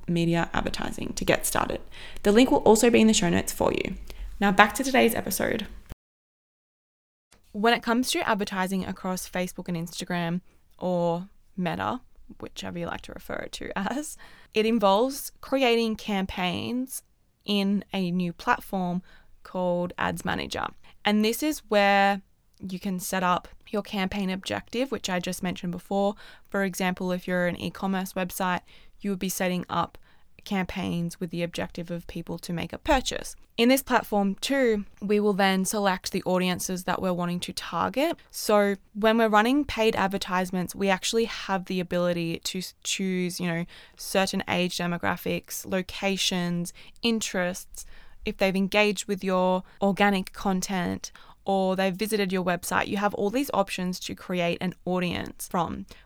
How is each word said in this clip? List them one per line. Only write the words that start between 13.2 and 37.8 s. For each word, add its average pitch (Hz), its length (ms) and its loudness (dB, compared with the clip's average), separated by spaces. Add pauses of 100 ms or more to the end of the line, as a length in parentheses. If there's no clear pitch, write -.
it - 180 -8
to - 200 -10
<laughs> - 40 -6
as, 240 400 -4 (380)
it 214 100 2
involves 226 680 2 (100)
creating 233 540 2
campaigns 202 1080 -4 (420)
in 202 480 2
a 190 180 0
new 175 220 0
platform 180 680 -2 (400)
called 175 560 -2
Ads 170 260 -2
Manager. - 440 -4 (360)
And 214 200 4
this 226 180 0
is 302 160 0 (100)
where 202 540 4 (380)
you 185 180 -8
can 180 220 -4
set 185 220 -2
up 180 260 2 (220)
your 208 120 -2
campaign 190 480 -2
objective, 233 640 -4
which - 160 -4
I 185 100 0
just 180 240 -4
mentioned 180 300 -4
before. 202 420 0 (360)
For 196 120 0
example, 185 480 -2
if 180 160 -4
you're 180 200 0
an 175 100 -2
e-commerce 190 560 -4
website, 180 480 -2 (400)
you 202 100 -4
would 190 80 -2
be 190 100 -2
setting 180 400 0
up - 280 -2 (480)
campaigns 180 760 -2
with 170 100 -6
the 170 120 -4
objective 175 480 -6
of 170 160 -8
people 170 320 -8
to - 140 -8
make 165 200 -4
a - 60 -10
purchase. - 580 0 (200)
In 233 120 6
this 262 140 6
platform 202 540 2
too, 233 480 2 (180)
we 208 180 2
will 208 140 4
then 190 300 4
select 196 480 0
the 185 120 -2
audiences 180 600 0
that - 160 0
we're 185 120 0
wanting 175 280 -2
to 180 120 -8
target. 190 640 -2 (140)